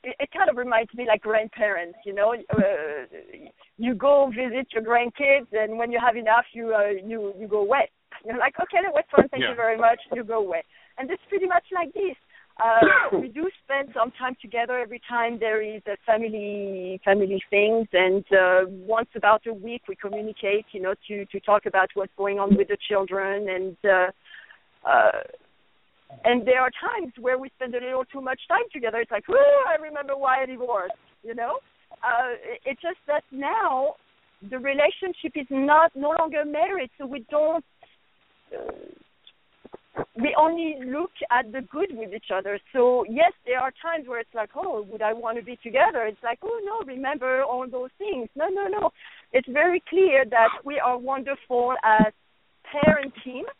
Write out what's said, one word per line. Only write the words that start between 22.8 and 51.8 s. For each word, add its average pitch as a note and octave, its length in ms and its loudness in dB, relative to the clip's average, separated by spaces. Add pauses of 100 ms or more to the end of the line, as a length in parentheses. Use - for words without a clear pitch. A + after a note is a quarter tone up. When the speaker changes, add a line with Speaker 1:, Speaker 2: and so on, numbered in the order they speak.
Speaker 1:
children, G3 600 -2
and, F#3 360 -6
uh, F#3 260 4 (760)
uh, A2+ 340 4 (1000)
and A#3+ 220 2
there B3+ 140 4
are B3+ 100 2 (100)
times G4 400 -8
where B3+ 180 -2
we C4 180 -12
spend B3+ 180 -10
a B3 60 -4
little B3+ 240 -4
too C4+ 160 -14
much C4 260 -6
time G4 160 0 (100)
together. A3+ 260 -6
It's A#3 120 -4
like, A3 180 -6
"Ooh, F#4+ 60 -2 (340)
I E4 140 2
remember C#4+ 340 -8
why C4+ 260 0
I C4 40 -4
divorced," A#3 480 -6 (300)
you A3+ 100 -12
know. B3 240 -6 (460)
Uh, B3 300 0 (180)
it, - 140 -14
it's C4 160 -8
just F4 160 -6 (100)
that D4 240 -2
now C#4+ 600 -2 (540)
the C4 100 -10
relationship D4 760 -2
is C#4+ 160 -6
not, D4 460 6
no C#4+ 200 -2
longer D#4+ 280 0
married, D4+ 540 -2
so C#4 80 -10
we B3 240 -12
don't, D4+ 340 0 (880)
uh, B1+ 160 -12 (1500)
we C4 240 -2
only D#4+ 360 0 (100)
look D4 240 -6 (220)
at A#3 200 0
the C4 100 -8 (100)
good F#4+ 200 -4
with A3 220 -12
each - 200 -12
other. G3 260 -6 (120)
So B3 360 4
yes, D#4 240 2 (140)
there B3 140 -2
are C4 120 -4 (100)
times D#4+ 240 -6
where A#3+ 140 -8
it's - 140 -12
like, G#3+ 200 -6
"Oh, D4 360 -6
would A3 120 -8
I G#3+ 120 0
wanna A#3 280 -6
be A#3+ 200 -14
together?" C4 440 2
It's G#3+ 160 -10
like, A#3+ 220 -4
"Oh A4+ 200 -6
no, G4+ 220 -6
remember C4 560 -4
all B3+ 260 -4
those B3+ 300 -8
things." D#4+ 380 -6
No, D#4 120 -2
no, G4+ 200 -2
no. F#4+ 220 -2 (420)
It's C4 160 0
very E4 400 2
clear D#4+ 420 6
that A3+ 200 6 (140)
we C#4 140 -4
are B3 200 0
wonderful B3+ 840 -2